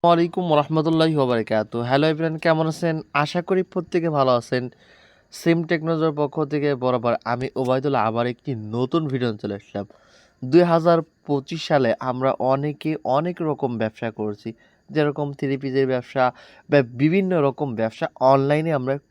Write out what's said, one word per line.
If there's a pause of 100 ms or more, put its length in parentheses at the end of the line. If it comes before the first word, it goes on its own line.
ওয়ালাইকুম
ওয়া
রাহমাতুল্লাহি
ওয়া
বারাকাতুহু।
হ্যালো
এভরিওয়ান,
কেমন
আছেন? (260)
আশা
করি (100)
প্রত্যেকে (100)
ভালো
আছেন। (760)
সিম (120)
টেকনোলজির
পক্ষ (160)
থেকে (160)
বরাবর (180)
আমি (140)
ওবায়দুল্লাহ
আবার
একটি (260)
নতুন (100)
ভিডিও
নিয়ে
চলে
আসলাম। (640)
দুই (100)
হাজার (280)
পঁচিশ
সালে (200)
আমরা (220)
অনেকে (260)
অনেক (120)
রকম (120)
ব্যবসা
করছি, (440)
যেরকম (120)
থ্রি
পিসের
ব্যবসা (460)
বা (240)
বিভিন্ন (140)
রকম (120)
ব্যবসা (260)
অনলাইনে
আমরা (160)